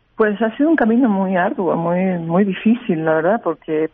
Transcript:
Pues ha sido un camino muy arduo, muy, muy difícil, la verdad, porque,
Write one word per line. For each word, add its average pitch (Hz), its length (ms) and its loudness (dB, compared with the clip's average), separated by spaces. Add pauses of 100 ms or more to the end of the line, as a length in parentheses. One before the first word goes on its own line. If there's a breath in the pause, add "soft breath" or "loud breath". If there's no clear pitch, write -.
(180)
Pues 208 240 0
ha 220 160 -2
sido 294 120 2
un 330 60 4
camino 240 320 2
muy 190 300 0
arduo, 175 400 -2
muy, 175 420 -2
muy 165 240 0
difícil, 190 640 -2
la 160 80 2
verdad, 170 280 0
porque, 160 520 -4